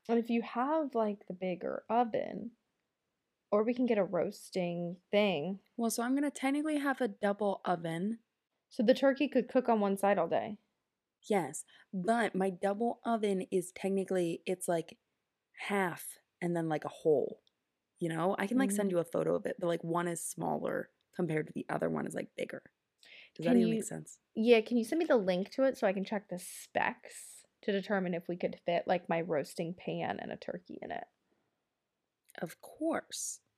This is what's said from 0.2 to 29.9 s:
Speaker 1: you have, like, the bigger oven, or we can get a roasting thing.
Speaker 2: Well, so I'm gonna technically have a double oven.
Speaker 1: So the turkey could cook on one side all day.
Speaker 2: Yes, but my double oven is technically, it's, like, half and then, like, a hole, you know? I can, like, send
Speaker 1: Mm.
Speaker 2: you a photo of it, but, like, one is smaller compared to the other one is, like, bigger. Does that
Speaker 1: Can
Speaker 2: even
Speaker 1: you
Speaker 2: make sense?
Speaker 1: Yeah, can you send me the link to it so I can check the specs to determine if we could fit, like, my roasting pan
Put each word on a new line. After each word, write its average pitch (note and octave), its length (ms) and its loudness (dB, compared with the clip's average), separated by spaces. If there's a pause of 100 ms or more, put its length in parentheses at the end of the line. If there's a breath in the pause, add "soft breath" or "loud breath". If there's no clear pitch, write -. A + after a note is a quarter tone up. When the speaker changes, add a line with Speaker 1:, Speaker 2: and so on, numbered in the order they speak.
Speaker 1:
you A#3 120 2
have, C#4 520 0
like, G#3+ 340 0
the F#3 60 -8
bigger F3+ 540 -4
oven, A3+ 640 0 (960)
or G#3 120 4
we A#3+ 120 0
can B3 120 2
get A3+ 120 2
a F#3+ 60 6
roasting F3 920 -2 (140)
thing. F#3+ 500 2 (160)
Speaker 2:
Well, A3+ 140 0
so A#3 120 -2
I'm B3+ 120 0
gonna C#4+ 160 2
technically D4 480 0
have C#4 220 0
a B3 80 2
double G3+ 560 0
oven. F3 540 -2 (520)
Speaker 1:
So - 120 -2
the A#3 120 8
turkey C#4 340 2
could A#3+ 200 0
cook B3+ 200 2
on A3+ 120 4
one G3 160 2
side G3 220 4
all E3+ 80 4
day. C#3 320 -2 (720)
Speaker 2:
Yes, E3 360 -2 (280 soft breath)
but G3+ 420 0
my F#3+ 160 2
double G3+ 540 -2
oven G#3 460 0
is F3+ 220 0
technically, F#3+ 720 0
it's, F3+ 240 -4
like, E3+ 300 -2 (680)
half F#3+ 500 -2 (240)
and F3 140 0
then, E3 120 0
like, D3+ 160 -2
a - 40 -4
hole, - 520 2 (600)
you E3+ 80 0
know? E3 300 2
I G3 80 0
can, A#3+ 120 2
like, B3+ 140 4
send G3+ 160 2
Speaker 1:
Mm. F#3 40 0
Speaker 2:
you F3 60 2
a D#3+ 60 4
photo - 320 0
of G3 100 -2
it, - 140 -4
but, F3 80 0
like, E3+ 160 -2
one E3+ 240 0
is E3+ 140 -4
smaller - 680 -4 (240)
compared D#3+ 320 0
to - 80 -14
the - 140 -6
other E3 200 0
one D3+ 180 -2
is, - 80 -8
like, - 220 -8
bigger. - 260 -8 (760 loud breath)
Does D#3+ 100 -6
that - 60 4
Speaker 1:
Can A#3+ 60 8
Speaker 2:
even A3+ 100 6
Speaker 1:
you A3+ 80 2
Speaker 2:
make A3 80 -2
sense? - 340 -12 (160)
Speaker 1:
Yeah, A3+ 260 6
can A3 160 0
you A3+ 80 2
send D#4+ 140 0
me E4+ 80 2
the C#4+ 100 6
link F#3 360 2
to C4 120 0
it C4 140 2
so A3+ 80 2
I F#3+ 80 4
can F#3+ 100 -2
check G3+ 240 -6
the F3+ 100 -8
specs - 1080 -6 (160)
to G#3+ 100 -2
determine F#3+ 420 -2
if E3+ 140 -6
we F3 80 -4
could - 300 -4
fit, E3+ 200 0
like, F3+ 220 0
my E3 140 0
roasting D#3+ 520 -2
pan E3 460 -6